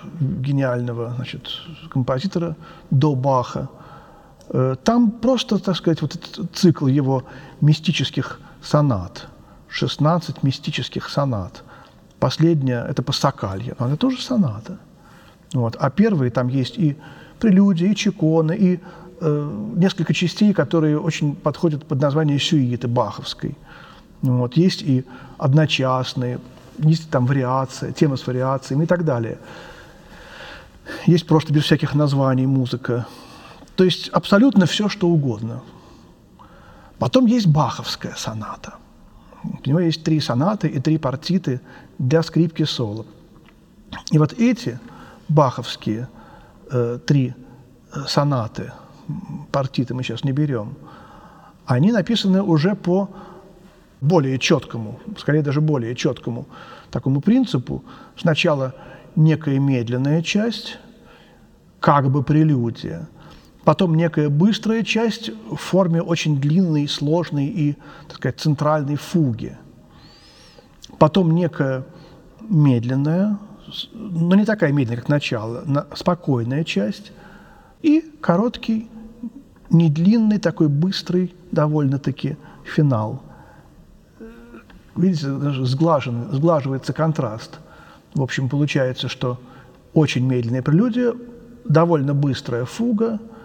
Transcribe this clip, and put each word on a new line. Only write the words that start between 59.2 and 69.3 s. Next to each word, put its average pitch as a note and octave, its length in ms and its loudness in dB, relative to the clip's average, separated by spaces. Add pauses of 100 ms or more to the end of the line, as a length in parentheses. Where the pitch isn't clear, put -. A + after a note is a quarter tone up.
медленная C3+ 640 2
часть, - 580 -4 (1000)
как C#3+ 300 4
бы C#3 140 0
прелюдия, D#3 840 0 (580)
потом D#3+ 300 4
некая D#3+ 340 2
быстрая G#3 540 2
часть A3 480 -2 (200)
в - 60 -6
форме E3+ 440 2
очень D#3 380 0
длинной, D3+ 480 2
сложной D3+ 600 -2
и, D3 300 -2 (300)
так - 100 -18
сказать, - 220 -4
центральной D3+ 560 0
фуги. C#3 640 -2 (1400)